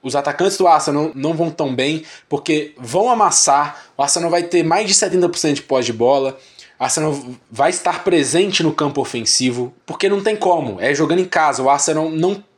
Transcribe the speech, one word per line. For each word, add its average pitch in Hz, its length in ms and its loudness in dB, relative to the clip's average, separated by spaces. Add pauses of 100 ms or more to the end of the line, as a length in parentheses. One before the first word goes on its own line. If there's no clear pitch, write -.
os 131 140 -6
atacantes 147 420 0
do 185 80 2
Arsenal 151 480 2
não, 139 160 -4
não 165 60 -2
vão 165 160 -2
tão 143 240 -4
bem, 151 280 -2 (240)
porque 151 520 -2
vão 175 320 0
amassar. 165 840 2
O 139 60 -4
Arsenal 165 300 0
vai 175 100 2
ter 170 220 0
mais 185 240 0
de 196 80 2
setenta 175 340 2
por 170 80 -6
cento 147 200 0
de - 40 -10
posse 127 240 -2
de 120 80 -4
bola. 131 460 0 (400)
O 127 40 -4
Arsenal 151 320 -2 (360)
vai 139 180 0
estar 175 340 -4
presente 170 600 2
no 156 100 2
campo 143 280 -2
ofensivo, 123 720 -2 (140)
porque 190 240 -2
não 196 140 0
tem 214 120 0
como. 151 460 0
É 139 140 2
jogando 160 240 2
em 185 60 0
casa. 151 360 0
O 131 80 2
Arsenal 156 400 2
não 180 340 -2 (140)